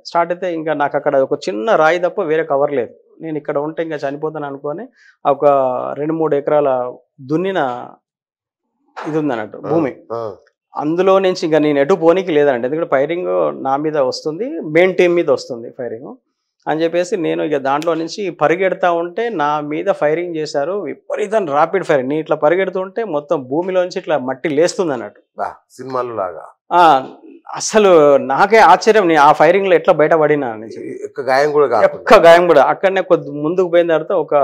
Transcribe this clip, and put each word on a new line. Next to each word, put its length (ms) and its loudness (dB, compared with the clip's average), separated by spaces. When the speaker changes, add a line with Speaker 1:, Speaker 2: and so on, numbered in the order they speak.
Speaker 1:
స్టార్ట్ 280 -2
అయితే 220 -6
ఇంకా 200 -4
నాకు 220 -2
అక్కడ 200 -2
ఒక 320 0
చిన్న 280 -2
రాయి 220 4
తప్ప 240 -4
వేరే 200 -2
కవర్ 300 0
లేదు. 220 -4
నేను 160 -8
ఇక్కడ 220 -6
ఉంటే 240 -6
ఇంకా 140 -8
చనిపోతాను 500 -8
అనుకొని 380 -10
ఒక 180 0
రెండు 160 -4
మూడు 240 -2
ఎకరాల 580 -2
దున్నిన 400 -4
ఇది 100 -2
ఉందన్నట్టు 380 -4
Speaker 2:
ఆ, 140 -8
Speaker 1:
భూమి. 260 -2
Speaker 2:
ఆ. 240 -8
Speaker 1:
అందులో 420 2
నుంచి 240 -2
ఇంకా 160 2
నేను 200 0
ఎటు 160 2
పోనీకి 380 2
లేదన్నట్టు. 340 2
ఎందుకంటే 220 -4
ఫైరింగ్ 760 -2
నా 120 -2
మీద 220 -4
వస్తుంది, 640 -4
మెయిన్ 340 2
టీం 200 2
మీద 160 0
వస్తుంది 400 -4
ఫైరింగ్ 440 -10
అని 160 -2
చెప్పేసి 340 -2
నేను 260 -2
ఇక 140 -2
దాంట్లో 380 0
నుంచి 360 -6
పరిగెడతా 600 0
ఉంటే 360 -4
నా 320 -2
మీద 320 -8
ఫైరింగ్ 440 -2
చేశారు. 360 -4
విపరీతం 760 -6
ర్యాపిడ్ 380 0
ఫైరింగ్. 240 0
నేను 120 -2
ఇట్లా 160 -4
పరిగెడుతుంటే 680 -2
మొత్తం 380 -4
భూమిలోంచి 560 -2
ఇట్లా 200 -2
మట్టి 300 -6
లేస్తుంది 440 0
అన్నట్టు. 280 -10
Speaker 2:
బా, 160 -6
సినిమాలో 440 -8
లాగా. 300 -6
Speaker 1:
ఆ, 360 4
అసలు 600 4
నాకే 420 2
ఆశ్చర్యం, 500 6
నేను 120 4
ఆ 120 8
ఫైరింగ్ 340 4
లో 80 4
ఎట్లా 200 4
బయటపడినా 540 2
అని 180 -10
చెప్పి. 220 -14
Speaker 2:
ఈ 160 -14
ఒక్క 160 -14
గాయం 320 0
కూడా 140 4
కాకుండా. 280 2
Speaker 1:
ఒక్క 200 4
గాయం 320 8
కూడా. 160 6
అక్కడనే 380 0
కొద్ది 300 0
ముందుకు 380 -2
పోయిన 200 2
తర్వాత 240 -2
ఒక 320 -2